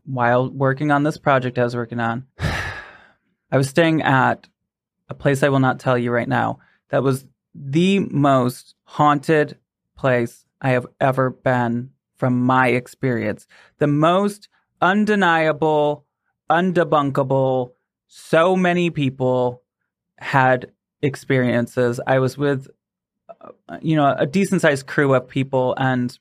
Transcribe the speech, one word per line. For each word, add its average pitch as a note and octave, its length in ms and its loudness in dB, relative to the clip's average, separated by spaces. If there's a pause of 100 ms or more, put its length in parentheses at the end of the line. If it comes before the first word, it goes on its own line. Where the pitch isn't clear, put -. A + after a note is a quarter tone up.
while B2+ 440 0
working C3+ 400 -2
on C#3+ 140 2
this D#3 140 -2
project B2+ 420 0
I B2 60 2
was A#2+ 100 -4
working A#2+ 240 -6
on, A#2 340 -6
<sighs> - 60 -20
I - 1160 -8
was C3+ 120 0
staying D#3+ 320 2
at B2+ 460 0 (600)
a - 40 -14
place C#3+ 300 -2
I D3 60 4
will C3+ 100 2
not C3 200 0
tell B2+ 180 0
you A#2+ 140 -2
right A#2+ 160 -2
now, A#2 320 -2 (300)
that C#3 140 0
was C3+ 220 -2 (300)
the E3+ 440 0
most C3+ 840 0
haunted D3 760 0 (400)
place B2 480 -2 (160)
I C3+ 100 -2
have B2 140 0 (140)
ever C3+ 300 0
been B2 640 -4 (260)
from B2 240 0
my B2+ 280 2
experience. A#2 800 -4 (320)
The D3 80 0
most F3 600 0 (320)
undeniable, D#3+ 1200 0 (440)
undebunkable. C#3+ 1200 0 (360)
So E3+ 480 2
many F3 340 0
people B2+ 720 -2 (560)
had C3 540 0 (300)
experiences. B2 1040 -2
I C3 140 2
was C3 180 -2
with, C#3 300 -2 (760)
uh, - 400 -18
you D#3 140 -2
know, C#3+ 220 2
a - 80 -2
decent-sized D#3+ 640 0
crew C#3 260 0
of B2+ 140 0
people, C3 500 -2
and B2+ 440 -2